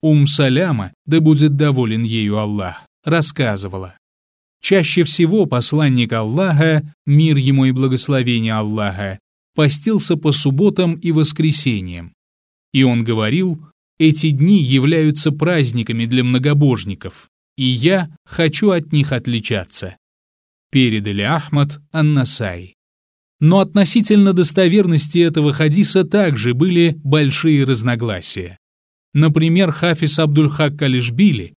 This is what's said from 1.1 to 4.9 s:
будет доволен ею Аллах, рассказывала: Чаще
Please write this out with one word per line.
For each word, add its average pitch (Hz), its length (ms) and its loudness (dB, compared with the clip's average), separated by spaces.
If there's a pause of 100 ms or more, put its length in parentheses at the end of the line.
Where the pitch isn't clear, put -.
будет 151 340 4
доволен 127 480 0
ею 110 360 -2
Аллах, 104 480 -6 (180)
рассказывала: 101 880 -4 (640)
Чаще 175 440 0